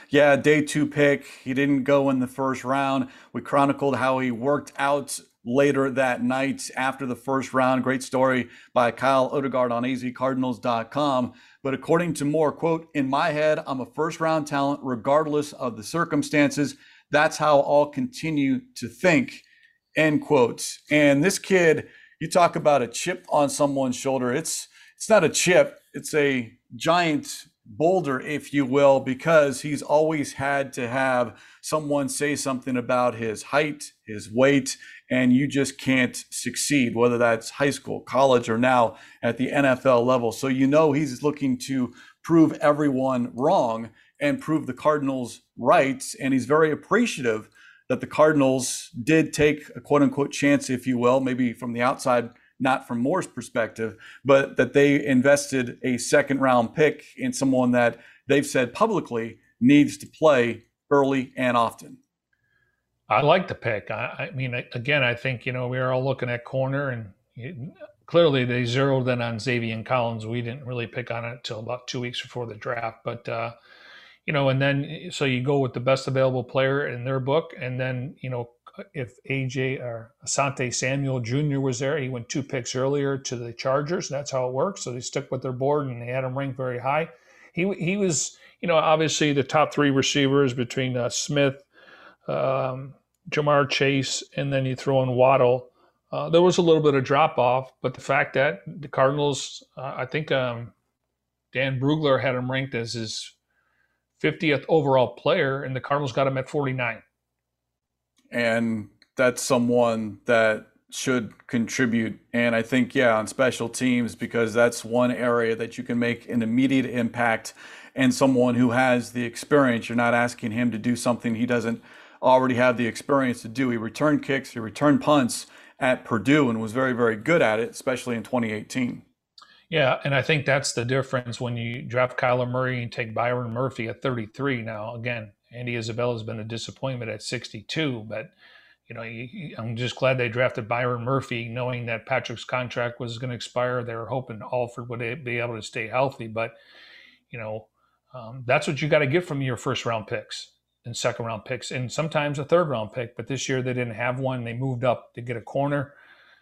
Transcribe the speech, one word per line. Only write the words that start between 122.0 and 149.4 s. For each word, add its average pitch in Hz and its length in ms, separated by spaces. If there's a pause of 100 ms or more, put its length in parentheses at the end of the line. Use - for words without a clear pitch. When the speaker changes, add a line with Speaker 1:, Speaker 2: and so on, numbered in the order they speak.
Speaker 1:
already 131 300
have 123 240
the 120 80
experience 127 560
to 120 60
do. 120 240
He 117 60
returned 123 440
kicks, 135 300
he 123 80
returned 127 420
punts 143 460 (320)
at 127 260
Purdue 123 460
and 110 100
was 110 100
very, 127 220
very 113 220
good 147 260
at 110 180
it, 117 120
especially 123 440
in 113 60
twenty 113 300
eighteen. 117 500 (680)
Speaker 2:
Yeah, 151 340
and 143 100
I 139 80
think 139 240
that's 139 280
the 120 120
difference 123 560
when 120 160
you 117 240
draft 123 380
Kyler 127 280
Murray 127 360
and 117 80
take 113 240
Byron 120 360
Murphy 120 360
at - 160
thirty-three 123 580
now. 110 320
Again, 113 380 (200)
Andy 120 240
Isabella 120 380
has 110 80
been 110 180
a 110 40
disappointment 117 640
at 107 140
sixty-two, 123 840
but, 110 220 (580)
you 117 80
know, 117 60
you, 117 300
you, 156 260
I'm 113 180
just 123 200
glad 131 240
they 120 100
drafted 123 380
Byron 120 360
Murphy, 120 460
knowing 123 380
that 113 180
Patrick's 120 380
contract 120 560
was 117 180
gonna 123 160
expire. 123 500
They 117 120
were 113 100
hoping 120 360 (120)
Alford 123 360
would 123 340
be 120 160
able 120 160
to 107 80
stay 113 240
healthy, 123 400
but, 113 260 (800)
you 123 80
know, 110 280 (460)
um, 123 320
that's 135 220
what 147 120
you 156 80
gotta 151 200
get 175 180
from 143 160